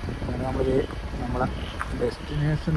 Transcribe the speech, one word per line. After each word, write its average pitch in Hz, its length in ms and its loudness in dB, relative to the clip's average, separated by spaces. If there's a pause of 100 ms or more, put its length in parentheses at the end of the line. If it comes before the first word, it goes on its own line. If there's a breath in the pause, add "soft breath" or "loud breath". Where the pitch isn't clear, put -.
(240)
അങ്ങനെ 127 240 -2
നമ്മൾ 131 220 2
ദേ 131 80 6 (440)
നമ്മളെ - 260 2 (540)
ഡെസ്റ്റിനേഷൻ 147 760 2